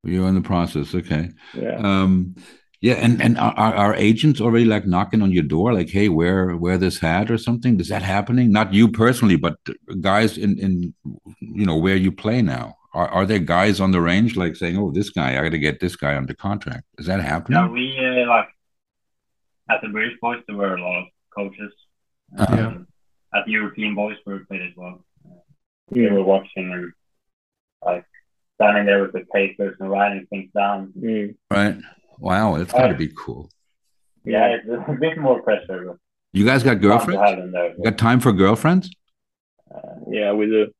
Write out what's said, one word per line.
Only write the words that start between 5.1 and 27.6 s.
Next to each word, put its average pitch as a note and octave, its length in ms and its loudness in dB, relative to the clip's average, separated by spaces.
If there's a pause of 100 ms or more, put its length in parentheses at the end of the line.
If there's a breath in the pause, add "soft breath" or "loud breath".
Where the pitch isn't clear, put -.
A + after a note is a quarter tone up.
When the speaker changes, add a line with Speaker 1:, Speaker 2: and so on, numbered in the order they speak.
Speaker 1:
on F#2+ 120 2
your F2 100 4
door, D#2+ 320 0
like, F2 140 0
"Hey, G2 200 2
wear, F2+ 480 2
wear F2 220 0
this F2+ 220 0
hat," F2 280 0
or A2+ 100 0
something? A#2 420 0
Is E2+ 80 -4
that G2+ 140 -6
happening? G#2 500 2
Not G#2 200 2
you G#2+ 160 6
personally, A2+ 460 4
but D#2+ 220 0 (440)
guys G#2 380 0
in, G2+ 220 -2
in, F2+ 340 -2 (460)
you G2 260 -4
know, D#2+ 100 2
where F#2 200 2
you F#2+ 160 2
play A2+ 280 -2
now. B1+ 360 -2 (180)
Are, E2+ 140 0
are F#2+ 180 0
there G#2 140 2
guys F#2 400 2
on F#2+ 100 2
the F2+ 100 4
range, G2 360 2
like, F2 180 -2
saying, F2 240 -4
"Oh, G2 140 -2
this G2 180 -4
guy, C#2 200 -2 (100)
I - 20 -2
gotta D#2+ 160 -2
get D2 220 -2
this F2+ 160 -6
guy C#2+ 200 -2
under C2+ 180 -6
contract"? F2 500 -8 (140)
Is D2+ 80 -10
that F#2 140 -2
happening? F2 380 -2
Speaker 3:
Yeah, F3+ 100 2
we, C3 300 -6
uh, B2+ 300 0
like, A#2 200 2 (1200)
at G#2+ 120 -2
the G#2+ 60 -12
British A2 320 -6
Boys, A#2 260 -6
there G#2 100 -12
were G2 200 -4
a F2+ 60 -10
lot F2+ 160 -6
of F2+ 60 -10 (320)
coaches. G2+ 360 -12 (680)
Speaker 1:
Uh-huh. G2+ 180 0
Speaker 4:
Yeah. A2 120 0
Speaker 3:
Um, - 180 -14 (480)
at - 120 -2
the A2 60 -6
European G#2 420 -6
Boys, G#2 220 -6 (100)
we G2 120 -12 (100)
played F#2 140 -12
as F2+ 140 -14
well. F2+ 280 -18 (240)
Uh, - 20 -20 (600)
Speaker 2:
Yeah. A#2 200 2
Speaker 3:
we G2+ 80 2
were F#2+ 60 0
watching F#2+ 480 -2
and, F2 200 -12 (920)